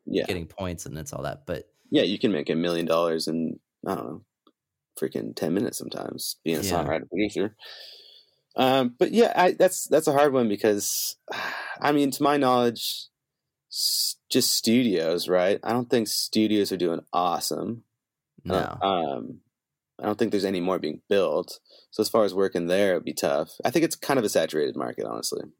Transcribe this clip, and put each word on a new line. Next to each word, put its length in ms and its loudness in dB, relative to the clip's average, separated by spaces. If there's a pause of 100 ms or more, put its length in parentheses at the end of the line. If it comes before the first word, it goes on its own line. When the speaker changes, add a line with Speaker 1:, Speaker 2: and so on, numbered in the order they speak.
Speaker 1:
yeah. 200 -2
Speaker 2:
getting 220 -6
points 380 -8
and 120 -12
it's 160 -12
all 100 -8
that, 220 -8
but 240 -8 (200)
Speaker 1:
Yeah, 140 2
you 140 -2
can 140 0
make 180 -2
a 60 0
million 300 0
dollars 420 0
in, 320 -4 (260)
I 100 -2
don't 100 -8
know, 200 -14 (760)
freaking 360 -6
ten 180 -2
minutes 240 -2
sometimes, 640 -10
being 140 -2
a 40 -4
Speaker 2:
Yeah. 100 -2
Speaker 1:
songwriter 380 -2
producer. 460 -2 (1000)
Um, 420 2
but 140 2
yeah, 240 4
I, 160 4
that's, 340 2
that's 220 2
a 60 4
hard 200 6
one 160 4
because, 680 0 (320)
<sighs> 320 -10
I 100 2
mean, 200 2
to 120 -4
my 140 4
knowledge, 720 2 (640)
s-, 440 -2 (140)
just 220 2
studios, 760 2
right? 360 4
I 80 -2
don't 180 -2
think 180 2
studios 640 2
are 60 -2
doing 240 0 (120)
awesome. 680 -2 (640)
I 40 -6
don't, 320 -2
Speaker 2:
No. 60 0
Speaker 1:
um, 520 -2 (600)
I 60 -6
don't 120 -2
think 140 0
there's 140 0
any 160 0
more 180 0
being 300 -6
built. 500 0 (320)
So 100 0
as 80 0
far 140 4
as 100 0
working 340 0
there, 240 4
it'd 140 0
be 80 -6
tough. 380 0 (120)
I 80 2
think 140 2
it's 100 -2
kind 220 -2
of 80 2
a 40 2
saturated 460 0
market, 300 -6
honestly. 380 -6 (160)